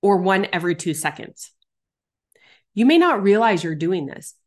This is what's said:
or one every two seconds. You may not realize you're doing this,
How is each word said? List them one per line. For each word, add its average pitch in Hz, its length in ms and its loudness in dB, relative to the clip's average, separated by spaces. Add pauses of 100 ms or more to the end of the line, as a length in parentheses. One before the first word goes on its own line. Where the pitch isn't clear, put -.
or 196 160 2
one 190 340 0
every 175 240 -2
two 170 200 -6
seconds. - 560 -10 (1200)
You 226 140 2
may 320 100 6
not 330 240 2
realize 202 420 2
you're 160 120 -6
doing 165 320 -4
this, - 260 -18 (140)